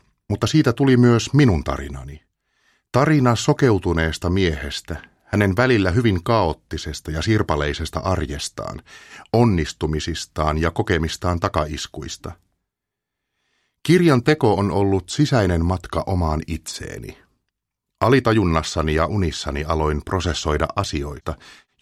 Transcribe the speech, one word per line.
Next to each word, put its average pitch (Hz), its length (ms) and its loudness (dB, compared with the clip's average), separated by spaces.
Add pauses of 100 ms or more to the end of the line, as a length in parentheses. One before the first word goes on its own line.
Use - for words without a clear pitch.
(280)
mutta 104 180 -2
siitä 143 260 2
tuli 135 240 4
myös 120 360 4
minun 113 320 4
tarinani. 67 580 -8 (680)
Tarina 135 440 4
sokeutuneesta 87 920 0
miehestä, 80 720 -4 (220)
hänen 101 320 0
välillä 117 340 2
hyvin 98 340 0
kaoottisesta 82 840 -4
ja 80 120 -4
sirpaleisesta 80 800 -2
arjestaan, 76 800 -6 (500)
onnistumisistaan 78 1300 0
ja 82 120 0
kokemistaan 85 720 -2
takaiskuista. 78 920 -6 (1500)
Kirjan 160 400 4
teko 131 320 2
on 98 160 0
ollut 98 380 0
sisäinen 95 560 2
matka 85 420 -2
omaan 80 400 0
itseeni. - 720 -12 (840)
Alitajunnassani 92 920 2
ja 80 120 2
unissani 78 580 -2
aloin 76 400 -2
prosessoida 80 720 -2
asioita, 73 600 -6 (440)